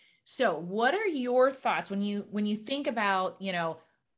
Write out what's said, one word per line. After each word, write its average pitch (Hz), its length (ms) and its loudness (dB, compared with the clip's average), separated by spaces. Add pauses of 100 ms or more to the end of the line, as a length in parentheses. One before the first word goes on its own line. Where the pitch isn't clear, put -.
(260)
So 196 320 0
what 208 360 0
are 427 140 0
your 254 440 4
thoughts 190 380 -2
when 202 120 -2
you, 202 280 -2
when 208 160 -2
you 208 100 0
think 277 320 -4
about, 196 540 0
you 190 100 -6
know, 165 260 -2 (400)